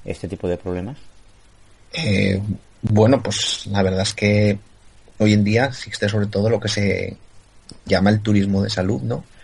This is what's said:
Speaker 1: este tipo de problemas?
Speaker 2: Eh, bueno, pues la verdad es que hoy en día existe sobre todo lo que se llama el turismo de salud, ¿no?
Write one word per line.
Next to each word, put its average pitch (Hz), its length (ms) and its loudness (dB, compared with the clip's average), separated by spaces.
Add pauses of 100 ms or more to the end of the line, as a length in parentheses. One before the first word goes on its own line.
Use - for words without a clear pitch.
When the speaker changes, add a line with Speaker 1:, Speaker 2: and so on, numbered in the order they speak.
Speaker 1:
este - 220 -8
tipo 92 200 -6
de 87 100 -2
problemas? 92 400 -8 (960)
Speaker 2:
Eh, 101 480 0 (400)
bueno, 107 400 4
pues - 460 -6
la 101 160 0
verdad 95 180 0
es - 120 -4
que 104 440 2 (640)
hoy 107 140 4
en 104 100 4
día 113 220 2
existe 113 440 -4
sobre 104 180 -2
todo 104 220 0
lo 110 100 2
que 101 100 -4
se 92 480 -2 (680)
llama 95 240 4
el 107 120 4
turismo 98 420 2
de 104 60 -2
salud, 92 320 -2
¿no? 123 220 -6 (200)